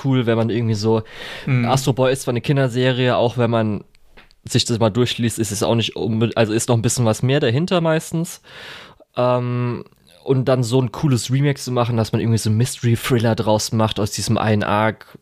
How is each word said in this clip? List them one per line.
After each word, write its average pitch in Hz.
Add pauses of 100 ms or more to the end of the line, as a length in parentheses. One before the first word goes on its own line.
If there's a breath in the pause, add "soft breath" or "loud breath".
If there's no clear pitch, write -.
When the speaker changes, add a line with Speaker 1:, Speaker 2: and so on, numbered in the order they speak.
Speaker 1:
cool, 131
wenn 113
man 113
irgendwie 113
so, 110 (440 loud breath)
Speaker 2:
Mhm. 127
Speaker 1:
Astro 131
Boy 131
ist 135
zwar 127
eine 117
Kinderserie, 127
auch 110
wenn 117
man 110 (600 loud breath)
sich 110
das 117
mal 110
durchliest, 117
ist 107
es 101
auch 98
nicht 110
unbe-, 110
also 107
ist 110
noch 120
ein 107
bisschen 120
was 110
mehr 135
dahinter 160
meistens. 160 (760 loud breath)
Ähm, 123 (400)
und 131
dann 127
so 120
ein 123
cooles 127
Remake 139
zu -
machen, 120
dass 110
man 117
irgendwie 113
so 110
einen 110
Mystery-Thriller 117
draus 107
macht 110
aus 104
diesem 107
einen 107
Arc, 107